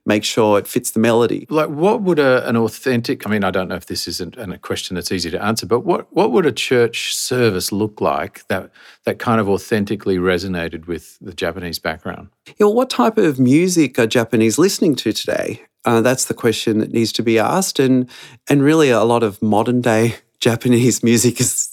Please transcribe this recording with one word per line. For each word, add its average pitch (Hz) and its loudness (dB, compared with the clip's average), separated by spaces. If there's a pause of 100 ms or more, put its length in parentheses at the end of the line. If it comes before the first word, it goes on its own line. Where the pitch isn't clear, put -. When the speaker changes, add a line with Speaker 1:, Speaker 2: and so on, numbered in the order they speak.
Speaker 1:
make 107 0
sure 107 2
it 95 -4
fits - -4
the 113 -2
melody. 113 2
Speaker 2:
Like, 151 0
what 196 0
would 175 0
a, 131 2
an 117 0
authentic, 120 -2
I 104 -4
mean, 104 0
I 92 0
don't 92 -2
know 98 -6
if 85 -10
this - -8
isn't 82 -10
an, 90 -12
a 78 -14
question - -8
that's 87 -6
easy 85 -4
to 90 -6
answer, 107 -4
but 95 0
what, - -4
what 214 0
would 196 2
a 139 0
church - 0
service 113 -2
look 104 -4
like 78 -4
that, 92 -6 (340)
that 104 -4
kind 113 0
of 98 0
authentically 101 -2
resonated 87 -2
with 82 -12
the 92 -16
Japanese 85 -8
background? 85 -10 (180)
Speaker 1:
Yeah, - 0
well, 208 4
what 254 0
type 226 0
of 156 2
music 151 4
are 113 2
Japanese 113 0
listening 180 2
to - -4
today? - -6 (220)
Uh, 117 4
that's 127 0
the - -4
question 110 -2
that 107 -2
needs 113 0
to 117 -4
be 113 2
asked. 139 0
And, 127 2 (400)
and 143 4
really 151 4
a 110 4
lot 117 4
of 101 -2
modern 113 2
day 117 2 (100)
<laughs> - -18
Japanese 120 2
music 117 2
is - -2